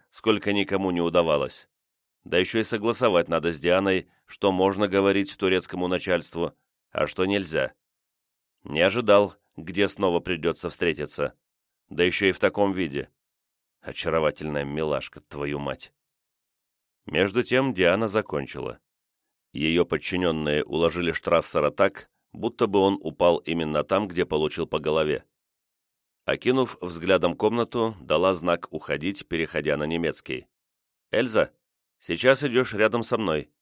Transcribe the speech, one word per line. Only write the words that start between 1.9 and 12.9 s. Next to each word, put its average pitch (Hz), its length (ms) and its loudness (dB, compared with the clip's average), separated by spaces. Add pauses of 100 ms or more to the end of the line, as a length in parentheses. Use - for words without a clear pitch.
Да - 140 -2
ещё 92 220 0
и 110 40 0
согласовать 107 680 2
надо 82 220 0
с 78 80 -8
Дианой, 92 500 2 (160)
что - 260 0
можно 95 360 2
говорить 98 500 2
турецкому 92 500 0
начальству, 85 640 -2 (380)
а 76 160 0
что 92 180 -2
нельзя. 82 480 -2 (880)
Не 78 180 -2
ожидал, 101 540 4 (200)
где 92 320 -2
снова 90 320 0
придётся 82 500 -4
встретиться. 73 640 -4 (540)
Да 76 140 0
ещё 92 240 2
и 92 40 4
в - 80 -4
таком 98 340 2
виде. 71 360 -4 (720)